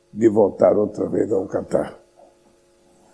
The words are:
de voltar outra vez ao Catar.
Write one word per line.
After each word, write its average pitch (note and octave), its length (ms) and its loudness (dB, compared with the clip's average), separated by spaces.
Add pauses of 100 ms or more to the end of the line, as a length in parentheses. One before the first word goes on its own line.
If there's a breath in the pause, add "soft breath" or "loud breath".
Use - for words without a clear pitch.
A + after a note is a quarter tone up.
(120)
de A2 160 2
voltar G2 480 4
outra G2+ 320 -2
vez G2 240 -2
ao F#2+ 140 -2
Catar. - 540 -6 (1160 soft breath)